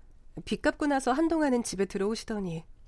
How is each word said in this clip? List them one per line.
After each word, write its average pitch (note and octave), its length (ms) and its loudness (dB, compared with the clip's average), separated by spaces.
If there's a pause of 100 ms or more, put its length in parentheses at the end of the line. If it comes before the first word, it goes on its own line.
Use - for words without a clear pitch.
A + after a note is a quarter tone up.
(440)
빚 - 180 -4
갚고 D4+ 260 2
나서 C4+ 260 2
한동안은 D4+ 500 2
집에 F#3+ 220 -2
들어오시더니 G3 800 -4 (220)